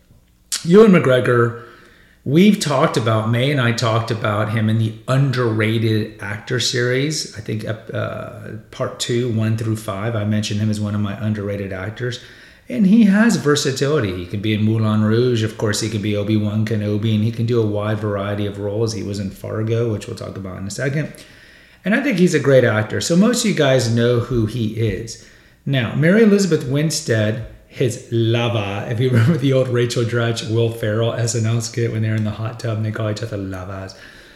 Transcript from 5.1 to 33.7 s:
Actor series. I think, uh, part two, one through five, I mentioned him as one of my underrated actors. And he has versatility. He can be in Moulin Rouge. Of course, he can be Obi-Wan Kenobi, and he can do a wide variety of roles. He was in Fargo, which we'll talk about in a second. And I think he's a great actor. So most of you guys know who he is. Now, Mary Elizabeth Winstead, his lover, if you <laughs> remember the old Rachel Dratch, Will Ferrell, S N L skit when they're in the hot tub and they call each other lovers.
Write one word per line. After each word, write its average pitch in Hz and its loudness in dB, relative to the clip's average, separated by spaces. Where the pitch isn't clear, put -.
Actor 107 -6
series. 127 -2
I - -14
think, 110 -6
uh, 110 -10
part - -8
two, 123 -2
one 110 0
through 110 -2
five, 107 -6
I 104 -2
mentioned 107 -2
him 107 0
as 104 -2
one 104 -2
of 104 -2
my 101 -4
underrated 101 -4
actors. 107 -8
And 226 2
he 220 6
has 208 4
versatility. 139 0
He 90 -8
can 101 -6
be 107 0
in 104 0
Moulin 107 2
Rouge. 113 2
Of 107 -4
course, 104 -2
he 110 -4
can 110 -4
be 104 -2
Obi-Wan 104 0
Kenobi, 107 -2
and 107 2
he 117 -2
can 117 -4
do 117 0
a 110 0
wide 104 -2
variety 101 -4
of 101 -8
roles. 104 -2
He 98 -8
was 98 -6
in 95 -6
Fargo, 110 -4
which 98 -6
we'll - -10
talk 98 -12
about 95 -12
in 95 -10
a - -8
second. 135 -4
And 202 0
I 277 0
think 226 -2
he's 175 4
a 156 2
great 131 6
actor. 107 0
So 170 0
most 226 4
of 208 2
you 151 0
guys 131 2
know 117 2
who 113 0
he 110 -4
is. 110 -4
Now, 135 -2
Mary 175 4
Elizabeth 196 4
Winstead, 127 0
his - -4
lover, 113 0
if 117 -4
you 127 2
<laughs> - -
remember 123 4
the 139 0
old 131 4
Rachel 120 0
Dratch, 113 -2
Will 113 2
Ferrell, 113 -2
S 113 -2
N 113 0
L 117 0
skit 117 -4
when 110 -2
they're 110 0
in 110 0
the 107 -2
hot 110 -8
tub 113 -4
and 110 -4
they 110 -4
call 107 -4
each 107 -6
other 110 -8
lovers. 95 -10